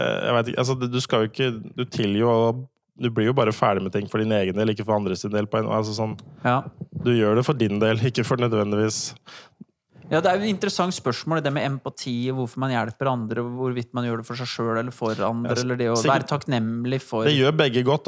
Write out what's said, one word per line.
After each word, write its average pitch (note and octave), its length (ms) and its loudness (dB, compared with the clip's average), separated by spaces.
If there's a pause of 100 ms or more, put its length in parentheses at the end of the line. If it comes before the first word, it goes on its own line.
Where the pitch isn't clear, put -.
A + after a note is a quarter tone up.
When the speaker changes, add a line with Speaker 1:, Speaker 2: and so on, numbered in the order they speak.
(240)
Speaker 1:
jeg A#2+ 120 2
vet A#2 120 2
ikke, - 120 -2
altså, B2+ 160 0 (160)
du B2 100 0
skal A#2+ 240 0
jo G#2+ 60 -2
ikke, A#2+ 440 -4
du B2+ 100 -4
tilgir G#2 360 0
jo, A#2 460 2 (340)
du B2 80 0
blir A2 160 2
jo B2 80 4
bare A#2 180 4
ferdig G#2 300 2
med F#2+ 100 -4
ting G2+ 160 -2
for G#2+ 120 -2
din A2 120 0
egen G2 240 2
del, A2 140 2
ikke G#2+ 160 -2
for A2 100 2
andre G2 220 0
sin G2+ 140 -6
del G#2 160 0
på A2+ 120 -2
en, A2 60 0
altså G#2+ 320 0
sånn, A2 160 -2 (320)
Speaker 2:
Ja. B2 160 2 (420)
Speaker 1:
du B2 80 2
gjør A2 240 4
det A#2+ 100 2
for D#3 80 2
din G#2 260 0
del, A2 180 4
ikke A#2+ 260 0
for C3 140 0
nødvendigvis. G#2+ 800 0 (960)
Speaker 2:
Ja, D#3 80 2
det F3 80 2
er F#3 140 4
jo - 20 -2
et A3 80 0
interessant F#3+ 420 0
spørsmål, D#3 480 -2
det C#3 140 0
med A2+ 80 0
empati, B2+ 680 -4
og C3 100 -2
hvorfor A#2 240 -6
man C3 80 -2
hjelper A2+ 340 -2
andre, A#2+ 380 -2
og A#2+ 100 -8
hvorvidt B2 400 -4
man A#2+ 80 0
gjør A#2 160 -2
det A2+ 80 -10
for A#2 80 -10
seg B2 160 -8
selv A2+ 300 -2
eller B2 100 -6
for A2 240 -2
andre, A#2 380 0
Speaker 1:
Ja, - 20 0
s-, B2 80 0
Speaker 2:
eller B2+ 160 -2
det A#2+ 80 0
å A2+ 80 2
Speaker 1:
sikkert C3+ 220 4
Speaker 2:
være B2+ 160 -4
takknemlig A#2+ 680 -2
for - 220 -2
Speaker 1:
Det D3 140 4
gjør C#3 180 4
begge B2+ 320 4
godt, C#3 200 4